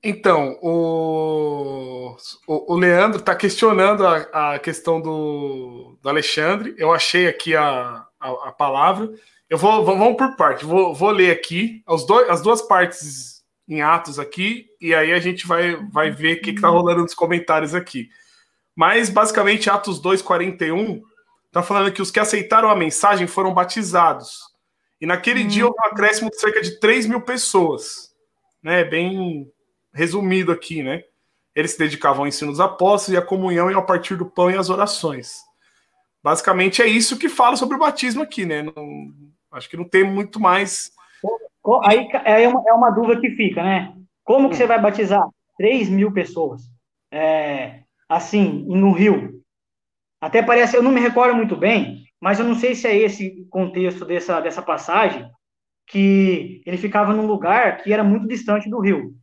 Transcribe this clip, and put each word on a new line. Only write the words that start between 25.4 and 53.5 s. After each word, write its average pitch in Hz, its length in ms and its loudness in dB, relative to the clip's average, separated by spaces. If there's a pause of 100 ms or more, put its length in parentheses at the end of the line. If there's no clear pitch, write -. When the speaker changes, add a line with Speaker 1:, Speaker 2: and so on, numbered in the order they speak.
Speaker 2:
Hum. 214 40 -2
Speaker 1:
dia 208 200 2
houve 233 160 -2
um 214 80 0
acréscimo 214 380 0
de - 100 -16
cerca 214 220 0
de - 180 -8
três 233 260 2
mil 226 160 -2
pessoas. 185 880 -2 (540)
Né? 170 200 0
Bem, 170 680 -4 (420)
resumido 185 580 -2
aqui, 165 320 -6
né? 143 200 -8 (520)
Eles 151 160 -2
se - 80 -12
dedicavam 147 420 0
ao 143 60 -2
ensino 143 240 -6
dos 143 80 -8
apóstolos 190 560 2
e - 20 4
à 175 80 2
comunhão 185 460 -2
e - 20 -2
ao 185 120 0
partir - 300 -2
do 175 100 -6
pão 180 260 0
e 190 60 0
às 185 120 -2
orações. 185 720 -4 (840)
Basicamente 185 580 2
é 233 60 4
isso 226 300 0
que 339 120 -2
fala 247 260 2
sobre 262 200 -2
o 269 40 -6
batismo 277 420 -2
aqui, 202 240 -8
né? 151 160 -4
Não, 147 520 -14 (380)
acho 131 180 -16
que 165 80 -14
não 170 100 -8
tem 190 160 4
muito 202 360 -4
mais. 190 520 0 (300)
Speaker 3:
Co-, 220 180 -6 (220)
co-, 220 220 2
aí 226 260 4
ca-, - 160 -4
é 220 220 6
uma, 247 200 0
é 226 60 6
uma 233 180 6
dúvida 226 280 0
que 240 120 -2
fica, 190 320 -2
né? 190 320 -2 (280)
Como 269 260 4
que - 60 -4
Speaker 1:
Hum. - 20 -6
Speaker 3:
você 247 100 2
vai 226 120 2
batizar 202 480 2 (300)
três 214 320 2
mil 196 220 2
pessoas? 165 500 -4 (500)
É, 151 680 -2 (260)
assim, 165 600 0
no 196 240 4
rio? 175 500 2 (800)
Até 220 220 2
parece, 240 340 2
eu 240 60 4
não 262 80 4
me 247 80 4
recordo 240 360 2
muito 220 200 -2
bem, 185 500 -2 (140)
mas 196 200 0
eu 233 60 0
não 233 100 0
sei 247 200 -2
se - 100 -8
é 220 100 2
esse 202 540 -2
contexto 185 560 -4